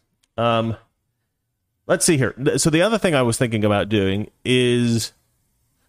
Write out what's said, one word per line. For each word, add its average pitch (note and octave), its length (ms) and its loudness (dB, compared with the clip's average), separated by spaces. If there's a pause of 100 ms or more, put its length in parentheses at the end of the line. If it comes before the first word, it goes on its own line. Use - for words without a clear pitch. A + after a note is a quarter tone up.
(360)
Um, A2+ 400 0 (1120)
let's A3 160 0
see E3+ 140 2
here. A#2 140 0
Th-, B2+ 280 -2
so E3 100 2
the D#3+ 120 2
other G#3+ 160 0
thing E3+ 180 0
I C3 60 2
was A#2 140 0
thinking A2+ 280 -2
about G2+ 240 0
doing G2+ 420 -2 (140)
is, A#2+ 680 0 (760)